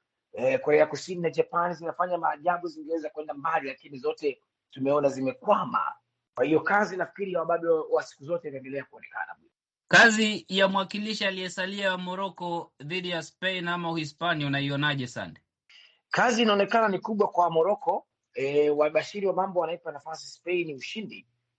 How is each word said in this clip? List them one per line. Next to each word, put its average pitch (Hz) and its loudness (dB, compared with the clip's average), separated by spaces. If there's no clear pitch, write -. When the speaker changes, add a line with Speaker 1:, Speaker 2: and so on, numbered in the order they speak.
Speaker 1:
eh, 131 0
Korea 151 6
Kusini 175 -6
na 165 0
Japan 170 0
zinafanya 175 -2
maajabu, 165 -2
zingeweza 156 -6
kwenda 151 -8
mbali, 143 -2
lakini 135 -12
zote 147 -4
tumeona 139 2
zimekwama. 131 0
Kwa 123 0
hiyo 151 4
kazi 202 2
nafikiri 185 -6
ya 175 0
wababe 170 -2
wa 160 2
siku - -16
zote 165 -6
inaendelea 135 -8
kuonekana. - -14
Speaker 2:
Kazi 214 6
ya 190 4
mwakilishi 202 -4
aliyesalia 190 -4
wa 185 -2
Morocco 180 -6
dhidi 180 -6
ya 165 -4
Spain 180 -6
ama 175 -2
Uhispania 156 -2
unaionaje, 139 0
Sande? 92 -10
Speaker 1:
Kazi 226 4
inaonekana 214 4
ni 185 0
kubwa 208 0
kwa 175 2
Morocco. 180 2
Eh, 147 2
wabashiri 151 0
wa 185 2
mambo 180 0
wanaipa 165 -4
nafasi 156 -14
Spain 170 -4
ushindi, - -12